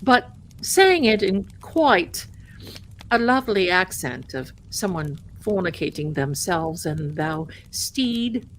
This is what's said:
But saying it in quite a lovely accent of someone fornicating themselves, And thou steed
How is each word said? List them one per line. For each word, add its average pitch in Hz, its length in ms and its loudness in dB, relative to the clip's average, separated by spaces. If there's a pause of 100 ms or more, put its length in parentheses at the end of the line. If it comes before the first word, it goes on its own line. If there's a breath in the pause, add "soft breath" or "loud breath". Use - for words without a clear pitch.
But 247 280 4 (300)
saying 370 440 4
it 214 180 4
in 190 220 0 (160)
quite 254 640 2 (840 loud breath)
a 233 80 4
lovely 233 520 2
accent 143 640 -2
of 131 180 -8 (180)
someone 160 480 -4 (240)
fornicating 165 720 -2
themselves, 160 720 -2
And 151 300 -4
thou 156 320 -4 (220 loud breath)
steed 240 760 -4 (100)